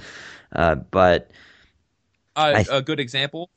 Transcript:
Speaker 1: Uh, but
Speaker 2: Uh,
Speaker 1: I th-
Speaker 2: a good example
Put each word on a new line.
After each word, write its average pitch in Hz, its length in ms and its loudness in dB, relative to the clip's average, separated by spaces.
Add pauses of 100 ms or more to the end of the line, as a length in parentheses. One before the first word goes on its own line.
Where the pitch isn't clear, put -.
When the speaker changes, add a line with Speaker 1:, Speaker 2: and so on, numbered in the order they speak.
(540)
Speaker 1:
Uh, 80 220 2
but 87 560 2 (1040)
Speaker 2:
Uh, 151 200 2
Speaker 1:
I 107 80 4
th- - 80 -2
Speaker 2:
a 135 100 0
good 147 180 -4
example 143 580 -6